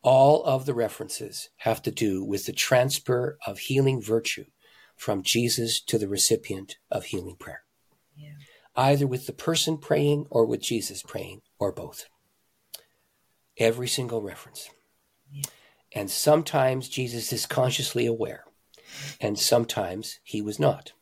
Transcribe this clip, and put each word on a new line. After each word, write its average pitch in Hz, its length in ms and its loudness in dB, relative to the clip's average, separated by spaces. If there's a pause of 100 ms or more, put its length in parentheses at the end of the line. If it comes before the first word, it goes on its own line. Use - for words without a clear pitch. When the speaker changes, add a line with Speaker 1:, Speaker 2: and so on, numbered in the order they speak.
Speaker 1:
all 135 440 8
of 131 200 2
the 139 80 0
references - 840 -4
have 110 240 0
to - 100 -2
do 98 320 0
with 101 220 -4
the 90 80 -8
transfer 127 920 0
of 101 140 -8
healing 135 420 2
virtue 110 440 -2 (500)
from 98 260 -2
Jesus 117 600 0
to - 160 -2
the 104 100 0
recipient 98 680 -2 (120)
of - 160 -6
healing 90 300 -8
prayer, - 280 -16 (520)
Speaker 2:
Yeah. 147 200 -20 (420)
Speaker 1:
either 139 280 6
with 127 220 -4
the - 60 -8
person 160 440 -2
praying 147 520 2
or 113 160 4
with 113 160 -2
Jesus 107 420 -4
praying, 95 380 -12 (180)
or 95 140 -2
both. - 320 -14 (1500)
Every 113 300 0
single 117 340 -4
reference. - 480 -14 (640)
Speaker 2:
Yeah. 139 120 -10 (500)
Speaker 1:
And 101 160 -6
sometimes 135 800 2
Jesus 120 460 -6
is 110 120 -4
consciously 127 600 0
aware, 113 400 -4 (760)
and 104 180 -2
sometimes 107 840 0
he - 180 -8
was 104 180 -6
not. 139 420 0